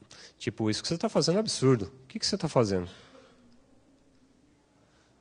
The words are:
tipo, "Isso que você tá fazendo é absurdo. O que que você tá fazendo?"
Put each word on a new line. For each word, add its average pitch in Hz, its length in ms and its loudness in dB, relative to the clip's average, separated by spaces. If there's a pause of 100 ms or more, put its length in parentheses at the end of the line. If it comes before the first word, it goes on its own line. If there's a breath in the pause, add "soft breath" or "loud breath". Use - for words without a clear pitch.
(380 loud breath)
tipo, - 320 -2
"Isso 107 120 -2
que - 60 -8
você 170 100 -2
tá 220 120 -2
fazendo 170 280 2
é - 20 4
absurdo. 127 520 2 (120)
O - 40 -20
que - 100 -14
que - 80 -6
você 202 120 -2
tá 165 100 -4
fazendo?" 98 420 2 (2250 soft breath)